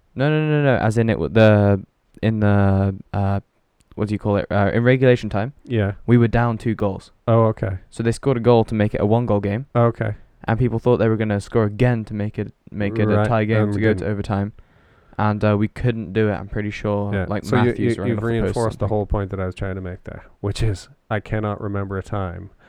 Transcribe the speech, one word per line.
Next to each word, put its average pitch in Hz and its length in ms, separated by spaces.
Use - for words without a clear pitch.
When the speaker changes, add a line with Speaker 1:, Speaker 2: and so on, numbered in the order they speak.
Speaker 1:
No, 139 160
no, 156 180
no, 147 140
no. 131 140
As 110 200
in 113 140
it - 40
w-, 78 140
the, 104 560
in 110 160
the, 98 560
uh, 98 280
what 107 100
do 107 80
you 101 60
call 101 160
it? - 120
Uh, 98 240
in 117 120
regulation 127 440
time, 110 260
Speaker 2:
Yeah. 104 300
Speaker 1:
we 120 120
were 117 100
down 117 280
two 110 200
goals. 98 340
Speaker 2:
Oh, 113 200
okay. 104 320
Speaker 1:
So - 140
they 117 80
scored 131 240
a 117 40
goal 113 260
to 113 100
make 107 180
it - 60
a 104 60
one-goal 110 340
game. 104 340
Speaker 2:
Okay. 117 400
Speaker 1:
And 110 120
people 113 220
thought 120 200
they 110 100
were 110 80
gonna 104 240
score 113 240
again 110 400
to 110 100
make 104 240
it, 104 140
make 104 260
it 107 100
Speaker 2:
Right, 104 200
Speaker 1:
a - 20
tie 110 160
game 107 200
Speaker 2:
and 104 80
Speaker 1:
to 101 40
Speaker 2:
we 101 60
Speaker 1:
go 110 60
Speaker 2:
didn't. 98 120
Speaker 1:
to - 60
overtime. 101 460
And, 104 260
uh, 104 140
we 107 100
couldn't 113 460
do 107 160
it, - 20
I'm 98 160
pretty 104 220
sure. 101 420
Speaker 2:
Yeah. 95 160
Speaker 1:
Like, 101 160
Speaker 2:
So 110 120
you, 120 80
Speaker 1:
Matthews 120 320
Speaker 2:
you, - 60
Speaker 1:
running 120 80
Speaker 2:
you've 110 80
Speaker 1:
off 104 40
the 113 40
post 117 160
Speaker 2:
reinforced 110 360
the - 60
Speaker 1:
something. 98 40
Speaker 2:
whole 104 180
point 101 240
that 95 100
I 92 40
was 92 100
trying 95 200
to 95 80
make 92 220
there, - 200
which 101 220
is 101 260
I 107 100
cannot 107 400
remember 98 380
a 90 40
time 92 480